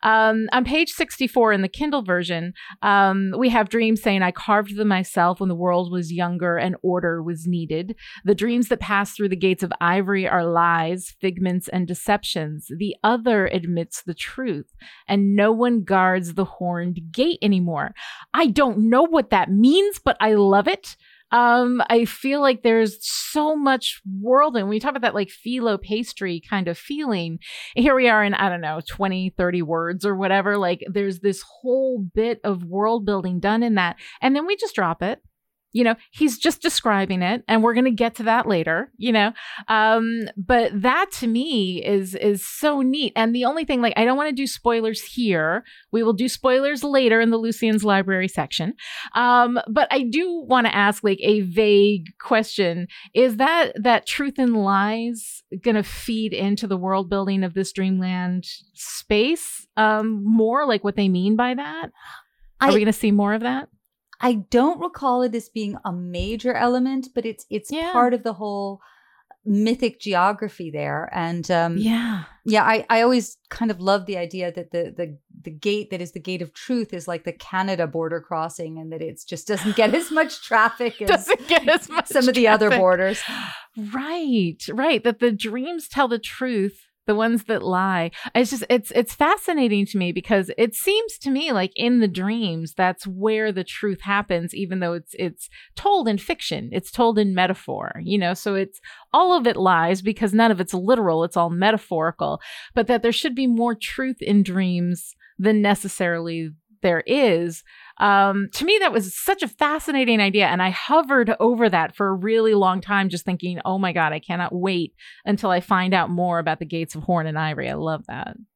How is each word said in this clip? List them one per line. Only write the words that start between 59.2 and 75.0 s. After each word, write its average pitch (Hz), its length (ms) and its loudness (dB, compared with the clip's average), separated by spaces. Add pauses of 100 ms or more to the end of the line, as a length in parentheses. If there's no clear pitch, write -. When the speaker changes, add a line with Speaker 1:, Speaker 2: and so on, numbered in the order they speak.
Speaker 1:
um, 214 480 2
more, 226 420 2
like, 214 160 0
what 202 140 -2
they 202 100 2
mean 190 300 2
by 247 160 0
that? 302 380 -8 (680)
Are 185 120 4
Speaker 2:
I - 20 6
Speaker 1:
we 208 80 6
gonna 214 100 2
see 208 220 0
more 202 200 2
of 220 100 -2
that? 262 260 -4 (540)
Speaker 2:
I 247 100 4 (180)
don't 285 280 4
recall 269 440 -2
it 247 100 -2
as 233 160 -8
being 208 340 -8
a 190 80 -6
major 180 640 -6
element, 254 600 0
but 233 100 -4
it's, 226 240 -10
it's 214 220 -8
Speaker 1:
Yeah. 330 200 -4
Speaker 2:
part 247 220 2
of 240 80 -4
the 226 120 -6
whole 202 460 -8 (640)
mythic 220 560 0
geography 190 720 -2
there. 147 420 -6
And, 170 380 -6
um, 170 280 2
Speaker 1:
Yeah. 220 480 -2 (200)
Speaker 2:
yeah, 214 180 4
I, 220 240 2
I 226 140 4
always 240 380 2 (100)
kind 226 220 -4
of 180 100 -6
love 190 240 0
the 190 120 -8
idea 175 340 -6
that 175 180 -12
the, - 260 -4
the, 156 220 -8 (240)